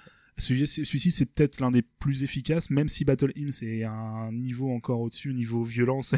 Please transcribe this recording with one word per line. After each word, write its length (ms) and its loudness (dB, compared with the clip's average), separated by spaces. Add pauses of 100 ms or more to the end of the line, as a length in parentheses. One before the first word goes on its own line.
(380)
Celui-ci, 460 0
celui-ci, 280 0
c'est 120 2
peut-être 360 2
l'un 100 2
des 100 6
plus 420 -2
efficaces, 460 -2
même 200 2
si 180 -2
Battle 300 4
Hymn, 160 -6
c'est 320 -4
un 480 -6
niveau 380 -4
encore 300 -2
au-dessus, 320 -4
niveau 300 0
violence, 560 2